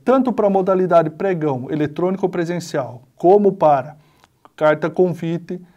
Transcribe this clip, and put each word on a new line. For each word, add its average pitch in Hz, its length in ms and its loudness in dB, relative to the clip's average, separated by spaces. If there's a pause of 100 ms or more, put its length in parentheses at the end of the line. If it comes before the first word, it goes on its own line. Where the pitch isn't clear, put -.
tanto 254 280 2
para 208 140 0
a 196 40 2
modalidade 185 600 2
pregão, 156 600 -4
eletrônico 160 540 -2
ou 185 60 -2
presencial, 160 720 -6 (120)
como 196 380 4
para 147 440 2 (580)
carta 156 340 0
convite, 170 720 -4 (160)